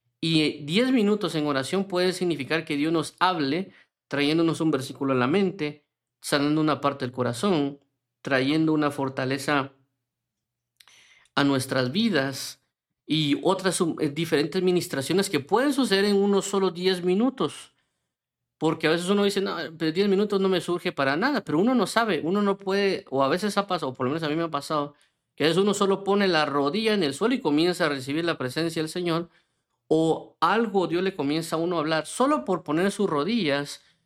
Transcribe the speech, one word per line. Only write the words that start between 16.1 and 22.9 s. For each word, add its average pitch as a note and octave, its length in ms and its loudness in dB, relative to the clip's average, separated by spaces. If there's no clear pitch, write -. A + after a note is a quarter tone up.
unos G3 280 2
solo F#3+ 260 0
diez F3+ 320 -2
minutos. F#3+ 680 -2
Porque D#3+ 300 0
a D3+ 40 4
veces F3 180 0
uno G3+ 140 2
dice, G3 180 0
"No, F#3+ 160 -4
pero D#3+ 140 0
diez G3 160 2
minutos G3+ 320 2
no F#3+ 100 2
me F#3 120 2
surge F3 300 -4
para C#3 260 0
nada", B3+ 260 0
pero D3+ 160 0
uno B3 160 4
no G3 120 2
sabe, A3 360 0
uno F#3+ 180 0
no G3 160 2
puede, G3 520 -2